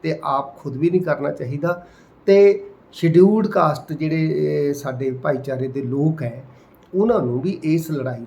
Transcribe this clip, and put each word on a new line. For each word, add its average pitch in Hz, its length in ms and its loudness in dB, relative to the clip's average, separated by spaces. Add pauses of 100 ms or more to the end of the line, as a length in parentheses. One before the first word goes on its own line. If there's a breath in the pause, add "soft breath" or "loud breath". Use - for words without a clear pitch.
ਤੇ 160 220 -4
ਆਪ 139 340 -4
ਖੁਦ 127 180 -10
ਵੀ 160 140 0
ਨਹੀਂ 180 100 2
ਕਰਨਾ 147 300 -2
ਚਾਹੀਦਾ। 147 560 -6 (400 loud breath)
ਤੇ 196 400 6 (260)
ਸ਼ਡਿਊਲਡ 190 540 6
ਕਾਸਟ 156 460 0
ਜਿਹੜੇ, 156 400 -2
ਇਹ, 147 420 -2
ਸਾਡੇ 131 360 -6
ਭਾਈਚਾਰੇ 131 580 -4
ਦੇ 131 140 -6
ਲੋਕ 139 400 -2
ਹੈ, 120 220 -10 (500 soft breath)
ਉਹਨਾਂ 214 260 2
ਨੂੰ 123 200 -2
ਵੀ 185 220 -4
ਇਸ 160 280 0
ਲੜਾਈ 127 360 -6